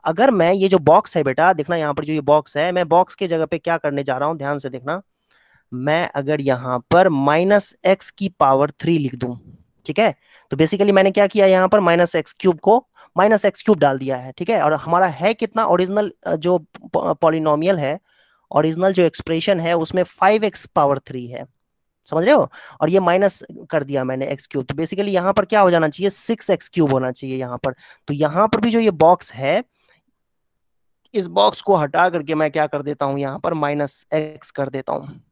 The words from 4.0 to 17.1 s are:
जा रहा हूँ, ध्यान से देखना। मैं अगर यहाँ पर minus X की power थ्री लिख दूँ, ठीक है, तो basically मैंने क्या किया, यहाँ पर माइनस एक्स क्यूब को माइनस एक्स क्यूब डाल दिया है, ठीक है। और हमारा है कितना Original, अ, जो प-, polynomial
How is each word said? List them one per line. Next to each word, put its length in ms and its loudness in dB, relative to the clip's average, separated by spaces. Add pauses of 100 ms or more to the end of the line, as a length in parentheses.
जा 140 -4
रहा 120 -2
हूँ, 80 -4
ध्यान 220 -6
से 120 -10
देखना। 320 -8 (720)
मैं 400 -2
अगर 260 -4
यहाँ 380 -2 (120)
पर 180 6
minus 680 0 (100)
X 240 0
की 180 -6
power 420 2
थ्री 280 -2
लिख 160 -4
दूँ, 240 -8 (480)
ठीक 120 -4
है, 160 2 (360)
तो 60 -4
basically 340 2
मैंने 200 4
क्या 160 2
किया, 200 2
यहाँ 220 4
पर 120 4
माइनस 360 2
एक्स 240 -6
क्यूब 200 2
को 260 2 (300)
माइनस 280 4
एक्स 180 -2
क्यूब 160 2
डाल 200 2
दिया 180 -6
है, 160 -14
ठीक 180 -8
है। 120 0
और 100 2
हमारा 340 0
है 280 -2
कितना 320 -4
Original, 460 0 (140)
अ, 100 -2
जो 220 0
प-, 80 -8 (300)
polynomial 840 0